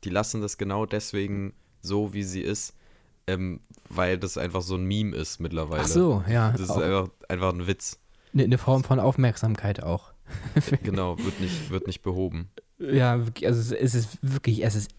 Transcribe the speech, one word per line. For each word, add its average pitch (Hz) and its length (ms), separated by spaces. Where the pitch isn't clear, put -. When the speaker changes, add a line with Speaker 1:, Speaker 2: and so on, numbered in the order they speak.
Speaker 1:
Die 98 40
lassen 107 320
das 104 160
genau 101 280
deswegen 101 680
so, 101 320
wie 101 100
sie 92 180
ist, - 340
ähm, 92 320
weil 92 280
das 92 200
einfach 90 240
so 92 140
ein 92 100
Meme 104 320
ist - 240
mittlerweile. 80 420
Speaker 2:
Ach - 40
so, 160 420
ja, 113 240
Speaker 1:
Das 98 80
ist 92 80
Speaker 2:
auch - 80
Speaker 1:
einfach, 92 320
einfach 92 260
ein 87 140
Witz. - 320
Speaker 2:
Eine, 135 120
eine 123 120
Form 131 280
von 131 160
Aufmerksamkeit 117 840
auch. 85 300
<laughs> - 580
Speaker 1:
Genau, 95 360
wird - 220
nicht, 87 280
wird 92 180
nicht 92 140
behoben. 90 480
Speaker 2:
Ja, 123 460
wirklich, - 220
also 120 120
es, 113 120
es 127 240
ist 117 260
wirklich, 131 440
es 107 100
ist 104 240